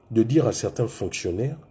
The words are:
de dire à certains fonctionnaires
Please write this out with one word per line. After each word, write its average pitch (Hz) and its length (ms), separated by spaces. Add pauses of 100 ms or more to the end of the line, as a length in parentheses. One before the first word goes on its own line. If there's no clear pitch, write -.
(120)
de 113 100
dire 113 260
à 107 40
certains 110 360
fonctionnaires 101 720 (140)